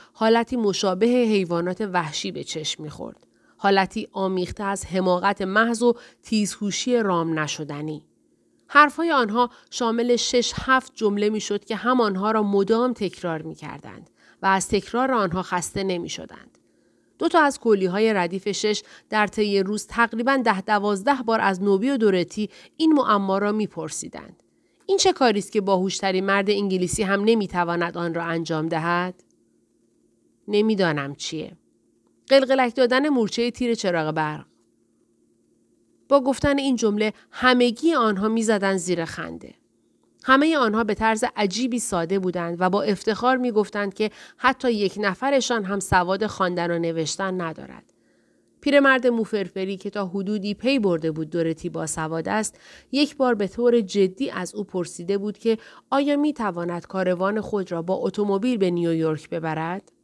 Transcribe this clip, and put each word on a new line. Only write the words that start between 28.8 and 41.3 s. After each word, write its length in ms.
«نمی‌دانم 640
چیه.» 420
قلقلک 480
دادن 320
مورچه 420
تیر 240
چراغ 360
برق. 360
با 120
گفتن 380
این 180
جمله 360
همگی 640
آنها 340
می‌زدند 480
زیر 280
خنده. 500
همه 320
آنها 280
به 100
طرز 300